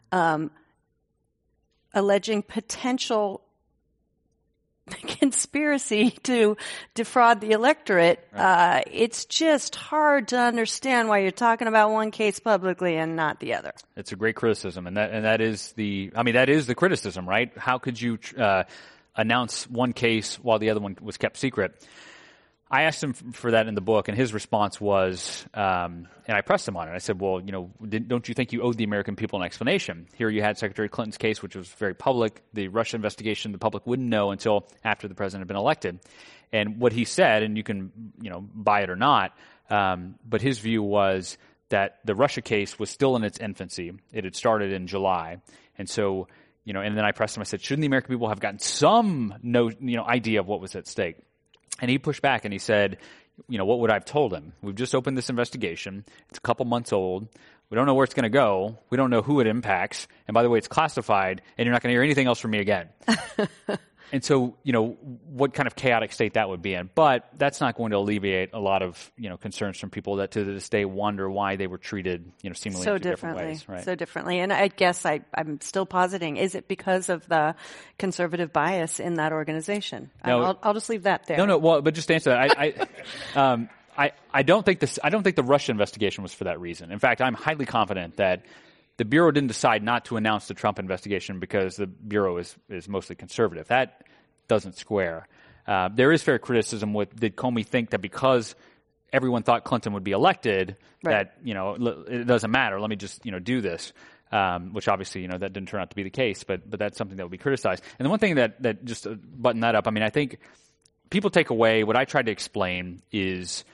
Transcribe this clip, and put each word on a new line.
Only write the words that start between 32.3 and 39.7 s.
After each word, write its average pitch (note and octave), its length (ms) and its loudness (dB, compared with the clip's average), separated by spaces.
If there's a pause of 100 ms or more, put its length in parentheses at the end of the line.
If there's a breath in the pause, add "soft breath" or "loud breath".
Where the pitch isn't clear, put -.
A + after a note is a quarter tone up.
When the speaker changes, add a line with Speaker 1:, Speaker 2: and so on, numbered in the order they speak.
Speaker 1:
The G2+ 160 -6
Russia A2+ 260 -2
investigation, G#2+ 560 -4
the G2 80 -10
public G#2 260 -2
wouldn't B2+ 220 -2
know G#2 240 2
until G2+ 360 0 (160)
after G#2+ 240 -2
the F#2+ 60 -14
president F#2+ 280 -6
had F2+ 80 -10
been G2 80 -4
elected." G2+ 420 -2 (520 loud breath)
And G#2+ 280 0
what A#2+ 140 4
he A#2 120 0
said, A2 380 4
and G#2+ 140 -2
you G#2+ 60 -6
can, F#2+ 280 -8 (280)
you G#2+ 120 -12
know, F2 100 -10
buy G#2 400 2
it F#2+ 80 -2
or F2+ 60 -6
not, A2+ 420 2 (320 soft breath)
um, F#2+ 460 0 (120)